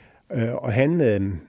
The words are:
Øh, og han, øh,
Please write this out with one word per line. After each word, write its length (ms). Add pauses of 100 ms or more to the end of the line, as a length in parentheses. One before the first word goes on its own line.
(320)
Øh, 220
og 180
han, 280
øh, 320 (160)